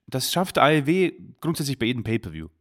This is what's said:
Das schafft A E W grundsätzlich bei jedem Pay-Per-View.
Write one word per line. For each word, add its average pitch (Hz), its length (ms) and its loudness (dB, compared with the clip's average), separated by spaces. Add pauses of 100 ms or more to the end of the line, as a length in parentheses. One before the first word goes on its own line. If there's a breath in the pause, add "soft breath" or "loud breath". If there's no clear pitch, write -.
Das - 260 -4
schafft - 280 0
A 139 120 6
E 151 140 2
W 175 280 2 (280)
grundsätzlich 147 380 -4
bei 110 80 0
jedem 120 160 -2
Pay-Per-View. 87 460 -4 (120)